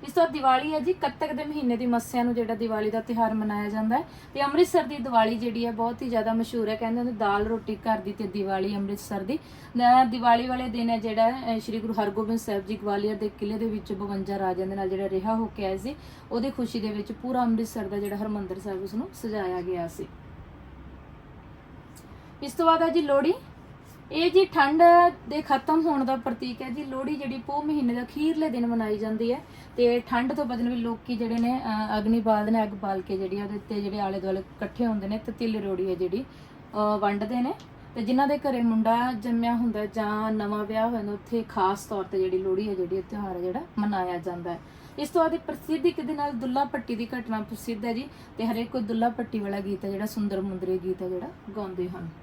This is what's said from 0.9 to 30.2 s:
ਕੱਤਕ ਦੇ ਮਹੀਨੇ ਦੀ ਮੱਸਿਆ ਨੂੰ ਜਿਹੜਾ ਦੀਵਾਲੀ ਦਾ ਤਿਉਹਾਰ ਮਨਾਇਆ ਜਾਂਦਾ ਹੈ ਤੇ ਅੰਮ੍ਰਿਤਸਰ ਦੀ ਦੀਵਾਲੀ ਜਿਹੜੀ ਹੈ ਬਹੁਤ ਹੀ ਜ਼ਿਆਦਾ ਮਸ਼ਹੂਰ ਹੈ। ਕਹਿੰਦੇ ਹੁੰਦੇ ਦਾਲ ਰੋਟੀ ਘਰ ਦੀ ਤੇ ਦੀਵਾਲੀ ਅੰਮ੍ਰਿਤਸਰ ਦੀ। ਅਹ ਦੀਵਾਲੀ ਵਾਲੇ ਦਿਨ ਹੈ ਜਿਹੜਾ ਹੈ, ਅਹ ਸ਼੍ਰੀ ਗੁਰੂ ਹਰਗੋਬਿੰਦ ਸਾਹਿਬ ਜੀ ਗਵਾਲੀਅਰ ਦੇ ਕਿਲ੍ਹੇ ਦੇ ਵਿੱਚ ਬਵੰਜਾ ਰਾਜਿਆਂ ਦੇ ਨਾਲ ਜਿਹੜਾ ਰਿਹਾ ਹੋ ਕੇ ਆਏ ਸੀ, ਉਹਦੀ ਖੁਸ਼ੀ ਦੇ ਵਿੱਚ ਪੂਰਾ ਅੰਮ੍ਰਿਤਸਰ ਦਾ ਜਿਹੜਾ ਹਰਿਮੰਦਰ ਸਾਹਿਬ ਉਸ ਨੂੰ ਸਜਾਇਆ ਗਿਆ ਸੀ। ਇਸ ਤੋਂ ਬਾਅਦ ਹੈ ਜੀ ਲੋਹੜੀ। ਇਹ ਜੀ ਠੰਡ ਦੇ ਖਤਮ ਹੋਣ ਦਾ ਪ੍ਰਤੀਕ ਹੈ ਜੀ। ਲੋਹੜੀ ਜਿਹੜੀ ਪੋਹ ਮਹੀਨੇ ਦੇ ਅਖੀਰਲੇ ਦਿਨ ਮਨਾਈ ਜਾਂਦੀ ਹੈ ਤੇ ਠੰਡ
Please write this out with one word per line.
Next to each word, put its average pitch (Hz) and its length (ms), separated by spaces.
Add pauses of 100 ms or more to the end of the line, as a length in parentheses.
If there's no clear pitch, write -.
ਕੱਤਕ 302 400
ਦੇ 294 100
ਮਹੀਨੇ 285 340
ਦੀ 247 80
ਮੱਸਿਆ 240 380
ਨੂੰ 240 100
ਜਿਹੜਾ 226 220
ਦੀਵਾਲੀ 214 340
ਦਾ 220 120
ਤਿਉਹਾਰ 226 320
ਮਨਾਇਆ 208 360
ਜਾਂਦਾ 220 280
ਹੈ 339 60 (300)
ਤੇ 277 100
ਅੰਮ੍ਰਿਤਸਰ 330 400
ਦੀ 285 140
ਦੀਵਾਲੀ 233 380
ਜਿਹੜੀ 233 300
ਹੈ 233 60
ਬਹੁਤ 233 300
ਹੀ 262 80
ਜ਼ਿਆਦਾ 226 240
ਮਸ਼ਹੂਰ 226 360
ਹੈ। 214 60
ਕਹਿੰਦੇ 233 240
ਹੁੰਦੇ 240 140
ਦਾਲ 208 320
ਰੋਟੀ 220 300
ਘਰ 220 220
ਦੀ 202 160
ਤੇ 202 140
ਦੀਵਾਲੀ 190 480
ਅੰਮ੍ਰਿਤਸਰ 196 460
ਦੀ। 226 160
ਅਹ 247 680
ਦੀਵਾਲੀ 240 420
ਵਾਲੇ 254 220
ਦਿਨ 233 200
ਹੈ 233 80
ਜਿਹੜਾ 226 340
ਹੈ, 247 240
ਅਹ 220 40
ਸ਼੍ਰੀ 220 200
ਗੁਰੂ 220 140
ਹਰਗੋਬਿੰਦ 214 460
ਸਾਹਿਬ 196 260
ਜੀ 214 100
ਗਵਾਲੀਅਰ 202 400
ਦੇ 208 140
ਕਿਲ੍ਹੇ 208 280
ਦੇ 226 80
ਵਿੱਚ 214 280
ਬਵੰਜਾ 196 460
ਰਾਜਿਆਂ 190 280
ਦੇ 196 80
ਨਾਲ 190 140
ਜਿਹੜਾ 190 200
ਰਿਹਾ 190 260
ਹੋ 220 100
ਕੇ 208 200
ਆਏ 190 120
ਸੀ, 247 180 (360)
ਉਹਦੀ 240 180
ਖੁਸ਼ੀ 240 300
ਦੇ 214 100
ਵਿੱਚ 208 220
ਪੂਰਾ 247 320
ਅੰਮ੍ਰਿਤਸਰ 226 440
ਦਾ 202 100
ਜਿਹੜਾ 202 180
ਹਰਿਮੰਦਰ 202 440
ਸਾਹਿਬ 190 240
ਉਸ 196 100
ਨੂੰ 262 200
ਸਜਾਇਆ 190 480
ਗਿਆ 175 260
ਸੀ। - 200 (2250)
ਇਸ 277 80
ਤੋਂ 339 140
ਬਾਅਦ 330 160
ਹੈ 330 80
ਜੀ 330 120
ਲੋਹੜੀ। 285 320 (800)
ਇਹ 339 200
ਜੀ 370 140
ਠੰਡ 311 380 (460)
ਦੇ 294 120
ਖਤਮ 302 440
ਹੋਣ 277 200
ਦਾ 262 100
ਪ੍ਰਤੀਕ 247 460
ਹੈ 262 80
ਜੀ। 277 140
ਲੋਹੜੀ 269 320
ਜਿਹੜੀ 269 220
ਪੋਹ 285 260
ਮਹੀਨੇ 294 300
ਦੇ 247 80
ਅਖੀਰਲੇ 311 480
ਦਿਨ 240 180
ਮਨਾਈ 220 300
ਜਾਂਦੀ 220 360
ਹੈ 302 80 (360)
ਤੇ 240 220
ਠੰਡ 247 340